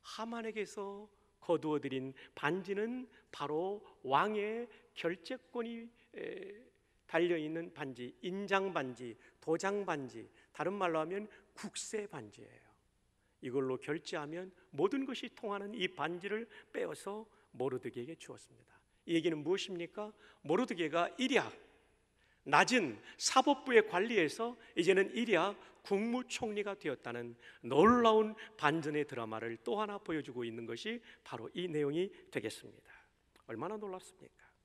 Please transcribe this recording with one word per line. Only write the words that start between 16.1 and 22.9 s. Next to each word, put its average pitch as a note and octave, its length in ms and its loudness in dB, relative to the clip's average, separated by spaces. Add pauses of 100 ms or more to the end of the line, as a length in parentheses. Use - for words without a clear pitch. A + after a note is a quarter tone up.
빼어서 G3 540 -6 (260)
모르드게에게 B2+ 640 -4
주었습니다. - 640 -20 (260)
이 E3 80 0
얘기는 E3 220 4
무엇입니까? F#3 760 -2 (300)
모르드게가 E3+ 760 2
일약, A3+ 340 2 (920)
낮은 D3+ 560 6 (180)